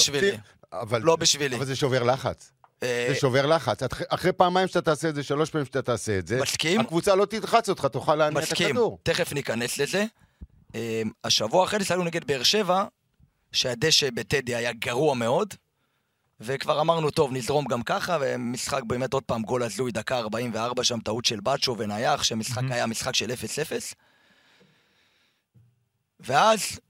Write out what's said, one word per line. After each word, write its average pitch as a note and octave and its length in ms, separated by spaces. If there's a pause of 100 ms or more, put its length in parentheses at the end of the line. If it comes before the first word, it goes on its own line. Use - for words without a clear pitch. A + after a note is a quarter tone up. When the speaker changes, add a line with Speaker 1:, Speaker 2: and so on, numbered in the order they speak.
(140)
Speaker 1:
בשבילי. C#3+ 240 (360)
Speaker 2:
אבל A2 280
Speaker 1:
לא E3 140
בשבילי. D3 400
Speaker 2:
אבל C3 100
זה C3 100
שובר B2+ 280
לחץ. B2 480 (320)
Speaker 1:
אה, A#2+ 260
Speaker 2:
זה C#3+ 60
שובר C3+ 300
לחץ. C#3 380
את-, B2+ 100 (160)
אחרי D#3+ 220
פעמיים F3+ 360
שאתה F3 140
תעשה D#3+ 280
את D3+ 60
זה, C#3+ 80
שלוש D3 260
פעמים D3 160
שאתה C3 160
תעשה G#2+ 380
את E2+ 80
זה, A#2+ 140
Speaker 1:
מסכים. E3 400
Speaker 2:
הקבוצה F#3+ 340
לא G3+ 100
תלחץ G#3 440
אותך, E3 160
תוכל C#3 300
להניע D3+ 240
את C3 40
Speaker 1:
מסכים. E3+ 240
Speaker 2:
הכדור. D3+ 360
Speaker 1:
תכף E3 300
ניכנס A#2+ 440
לזה. C#3+ 280 (720)
אמ, A2+ 40 (440)
השבוע A#2+ 420
אחרי G3+ 140
זה F#3+ 60
שיחקנו F3+ 180
נגד E3 240
באר B2+ 160
שבע, F#3+ 400 (680)
שהדשא C3 600
בטדי A#2+ 420
היה A#2 180
גרוע B2+ 400
מאוד, B2+ 400 (840)
וכבר C3+ 420
אמרנו, D#3+ 300
"טוב, C#3+ 220
נזרום C3+ 320
גם A#2+ 180
ככה", F#3 380
ומשחק B2 600
באמת, B2 300
עוד C3+ 100
פעם, A#2 200
גול A#2+ 200
הזוי, A#2+ 280
דקה A#2 260
ארבעים A2+ 360
וארבע, A#2+ 300
שם A#2 160
טעות A2 260
של A2 140
בצ'ו B2+ 380
ונייח, A2+ 460
שהמשחק A#2+ 380
Speaker 3:
מהמם. C3 100
Speaker 1:
היה A#2+ 160
משחק A2+ 280
של A2+ 160
אפס A#2 280
אפס. - 340 (2250)
ואז F3+ 600 (100)